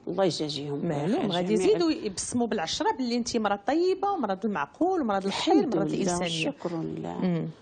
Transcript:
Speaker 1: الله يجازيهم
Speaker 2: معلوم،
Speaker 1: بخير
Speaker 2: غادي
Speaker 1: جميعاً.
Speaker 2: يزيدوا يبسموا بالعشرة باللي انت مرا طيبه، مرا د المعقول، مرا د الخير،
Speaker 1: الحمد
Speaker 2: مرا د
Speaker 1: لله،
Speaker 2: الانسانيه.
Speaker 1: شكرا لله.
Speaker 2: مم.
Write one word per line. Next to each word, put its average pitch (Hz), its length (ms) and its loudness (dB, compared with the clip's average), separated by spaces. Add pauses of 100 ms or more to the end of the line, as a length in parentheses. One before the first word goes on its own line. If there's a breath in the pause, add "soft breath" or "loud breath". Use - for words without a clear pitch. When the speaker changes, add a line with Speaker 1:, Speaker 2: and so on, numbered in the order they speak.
Speaker 1:
الله 190 180 2
يجازيهم 147 600 -2
Speaker 2:
معلوم، 165 320 0
Speaker 1:
بخير 226 140 0
Speaker 2:
غادي 180 240 2
Speaker 1:
جميعاً. 370 140 4
Speaker 2:
يزيدوا 339 220 4
يبسموا 233 560 -2
بالعشرة 233 440 -2
باللي 247 260 -2
انت 233 200 -2
مرا 208 180 0
طيبه، 370 640 0
مرا 208 160 0
د 190 120 -4
المعقول، 285 580 0
مرا 202 160 0
د 190 60 -2
الخير، 196 300 2
Speaker 1:
الحمد 302 200 4
Speaker 2:
مرا - 80 2
د 156 40 0
Speaker 1:
لله، 151 160 -2
Speaker 2:
الانسانيه. 175 480 0
Speaker 1:
شكرا 170 260 -6
لله. 160 400 -6
Speaker 2:
مم. 170 300 0 (140)